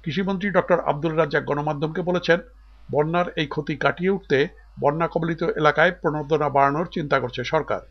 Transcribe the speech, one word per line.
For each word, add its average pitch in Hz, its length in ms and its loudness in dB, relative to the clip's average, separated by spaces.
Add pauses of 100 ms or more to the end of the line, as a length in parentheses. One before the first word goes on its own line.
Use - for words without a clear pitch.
কৃষিমন্ত্রী 190 480 -2
ডক্টর 175 340 4
আব্দুল 147 300 0
রাজ্জাক 151 300 2
গণমাধ্যমকে 151 560 -2
বলেছেন, 175 380 2 (500)
বন্যার 165 460 0
এই 156 120 -2
ক্ষতি 151 280 -4
কাটিয়ে 180 400 0
উঠতে 151 220 0 (420)
বন্যা 151 280 2
কবলিত 165 340 -2 (160)
এলাকায় 151 340 4
প্রণোদনা 151 580 -2
বাড়ানোর 143 440 2
চিন্তা 147 260 0
করছে 123 240 -6
সরকার। 131 480 -2